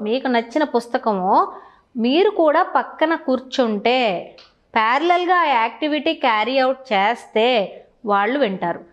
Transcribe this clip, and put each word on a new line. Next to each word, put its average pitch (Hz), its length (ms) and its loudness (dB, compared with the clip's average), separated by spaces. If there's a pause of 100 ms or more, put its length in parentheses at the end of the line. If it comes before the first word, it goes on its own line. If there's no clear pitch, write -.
మీకు 247 240 -2
నచ్చిన 247 380 0
పుస్తకమో 240 880 0 (440)
మీరు 285 340 2
కూడా 320 320 2
పక్కన 311 520 -2
కూర్చుంటే, 247 840 0 (760)
ప్యారలల్‌గా 339 640 2
ఆ 339 80 2
యాక్టివిటీ 285 680 0
క్యారీ 247 460 0
అవుట్ 262 340 -2
చేస్తే 214 540 0 (580)
వాళ్ళు 208 340 0
వింటారు. 185 420 -2 (120)